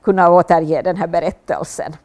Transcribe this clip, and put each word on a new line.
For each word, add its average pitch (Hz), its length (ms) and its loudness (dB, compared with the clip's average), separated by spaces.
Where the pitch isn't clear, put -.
kunnat 185 280 4
återge 165 520 2
den 180 140 -4
här 185 100 -4
berättelsen. 170 1000 -6